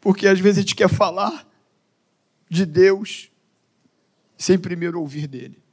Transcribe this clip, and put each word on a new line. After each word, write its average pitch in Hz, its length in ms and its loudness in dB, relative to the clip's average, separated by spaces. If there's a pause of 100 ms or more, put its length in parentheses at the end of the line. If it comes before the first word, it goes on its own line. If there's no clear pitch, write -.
Porque 196 260 2
às 190 120 4
vezes 202 180 4
a 202 40 0
gente - 140 -4
quer 196 140 2
falar 202 580 -2 (1000)
de 180 160 -2
Deus 190 680 0 (1040)
sem 185 200 2
primeiro 175 420 -6
ouvir 147 280 -10
dele. 135 300 -16 (160)